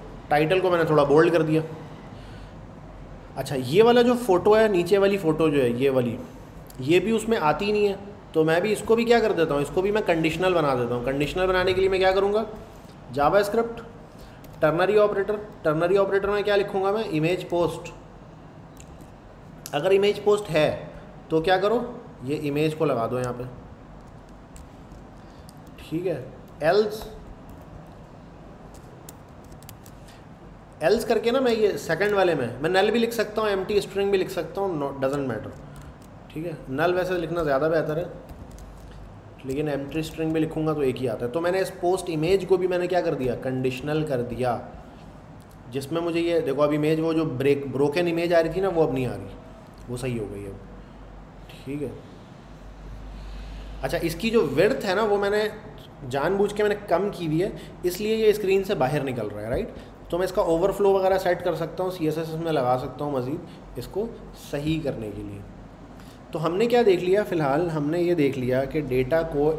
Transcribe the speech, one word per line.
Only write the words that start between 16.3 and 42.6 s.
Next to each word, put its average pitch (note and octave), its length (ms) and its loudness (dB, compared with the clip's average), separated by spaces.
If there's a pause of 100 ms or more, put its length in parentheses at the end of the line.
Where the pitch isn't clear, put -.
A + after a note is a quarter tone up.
क्या G3+ 140 2
लिखूँगा G3 340 0
मैं, A3 200 -2
Image D#3+ 380 0
post। E3+ 440 -2 (1800)
अगर E3+ 180 2
image G3+ 280 4
post G#3 280 2
है D3+ 200 4 (600)
तो D#3+ 100 4
क्या F#3 180 4
करो, G#3+ 180 2 (480)
ये C#3 100 -2 (100)
image D3 280 0
को D#3+ 120 0
लगा B2 220 0
दो B2 120 -2
यहाँ B2 140 -4
पे, B2 100 -8 (2500)
ठीक E3+ 240 -6
है। D3 180 -4 (400)
Else, G#3 400 2 (3750)
else G#3+ 220 4
करके A3+ 260 2
ना C4 100 2
मैं A#3+ 120 2
ये G#3 260 2
second G3 340 0
वाले F#3 220 4
में A#2+ 260 -4
मैं E3 80 0
null F#3+ 220 4
भी A#3 80 4
लिख A3+ 140 0
सकता G#3+ 280 -2
हूँ, G#3+ 100 2
empty F#3+ 300 0
string G3 300 0
भी G3 60 4
लिख E3 140 0
सकता F3 300 -4
हूँ, F#3+ 180 -2
no, C#3 100 -2 (140)
doesn't C#3 240 0
matter, G#2+ 240 -6 (800)
ठीक D#3+ 140 -8
है। D#3+ 120 -8 (140)
Null D#3+ 220 2
वैसे F3+ 260 0
लिखना E3 240 -2
ज़्यादा C#3+ 260 2
बेहतर D#3 300 0
है, F3 60 -4 (1400)
लेकिन C#3+ 240 -4
empty C#3 340 -4
string D#3+ 300 -4
भी D#3+ 60 2
लिखूँगा D#3 340 0
तो D3 100 0
एक B2+ 140 0
ही B2+ 100 -2
आता A2+ 180 -4
है। A#2+ 60 -4
तो E3 100 -2
मैंने F3+ 200 0
इस F3+ 80 -2 (120)
post F3+ 280 0
image F3 360 2
को F#3+ 120 4
भी F3+ 100 2